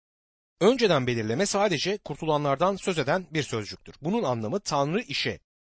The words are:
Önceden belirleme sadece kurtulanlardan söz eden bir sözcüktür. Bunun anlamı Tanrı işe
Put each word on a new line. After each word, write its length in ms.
Önceden 480
belirleme 380
sadece 520
kurtulanlardan 800
söz 240
eden 320
bir 120
sözcüktür. 580
Bunun 220
anlamı 360
Tanrı 420
işe 380